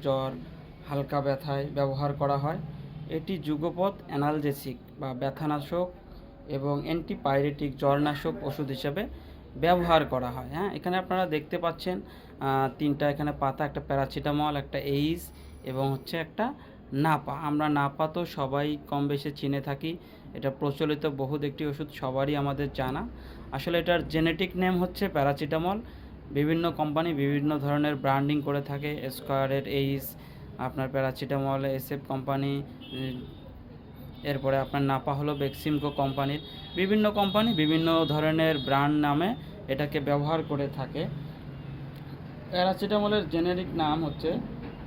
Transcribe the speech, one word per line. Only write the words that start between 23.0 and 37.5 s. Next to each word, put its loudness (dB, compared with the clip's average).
আসলে 0
এটার 4
জেনেটিক 2
নেম 4
হচ্ছে 0
প্যারাসিটামল। 2
বিভিন্ন 4
কোম্পানি 0
বিভিন্ন 4
ধরনের 2
ব্র্যান্ডিং 4
করে 0
থাকে, -4
স্কয়ারের 0
এইস, 0
আপনার -2
প্যারাসিটামল 0
এসএফ -2
কোম্পানি, 0
উম, -6
এরপরে 2
আপনার 0
নাপা 2
হলো 0
বেক্সিমকো 0
কোম্পানির। 0
বিভিন্ন 4
কোম্পানি 4